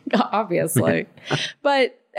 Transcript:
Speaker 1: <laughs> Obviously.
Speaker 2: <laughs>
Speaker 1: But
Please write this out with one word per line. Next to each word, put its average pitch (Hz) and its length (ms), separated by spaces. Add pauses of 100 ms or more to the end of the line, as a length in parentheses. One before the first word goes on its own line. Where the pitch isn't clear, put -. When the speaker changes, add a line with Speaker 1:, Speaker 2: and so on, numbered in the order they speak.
Speaker 1:
<laughs> - 100
Obviously. 175 920 (220)
Speaker 2:
<laughs> - 340
Speaker 1:
But 277 380 (180)